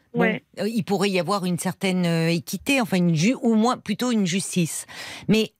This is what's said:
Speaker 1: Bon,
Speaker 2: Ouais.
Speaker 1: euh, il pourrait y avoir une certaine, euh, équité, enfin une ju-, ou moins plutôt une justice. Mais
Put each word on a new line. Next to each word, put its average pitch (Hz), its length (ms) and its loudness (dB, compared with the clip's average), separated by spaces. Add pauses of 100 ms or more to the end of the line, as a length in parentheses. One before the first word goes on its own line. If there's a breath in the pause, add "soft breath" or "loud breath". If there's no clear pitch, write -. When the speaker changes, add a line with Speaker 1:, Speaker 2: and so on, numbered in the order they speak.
(140)
Speaker 1:
Bon, 240 80 0
Speaker 2:
Ouais. 220 220 0 (160)
Speaker 1:
euh, 202 80 -2
il 226 160 -2
pourrait 196 280 0
y 185 80 0
avoir 180 260 -2
une 180 140 0
certaine, 185 480 -2
euh, 165 220 2
équité, 202 520 0
enfin 190 160 0
une 175 160 4
ju-, 185 280 2
ou 233 120 2
moins 226 240 2
plutôt 240 340 -4
une 208 140 2
justice. 175 600 -2 (400 loud breath)
Mais 220 320 2